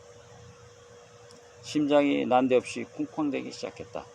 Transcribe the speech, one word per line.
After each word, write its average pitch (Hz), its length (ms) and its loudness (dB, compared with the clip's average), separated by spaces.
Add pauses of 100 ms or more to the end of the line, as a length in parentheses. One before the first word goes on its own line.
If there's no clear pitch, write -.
(1600)
심장이 143 640 2
난데없이 123 580 2
쿵쾅대기 135 680 -6
시작했다. - 520 -12 (100)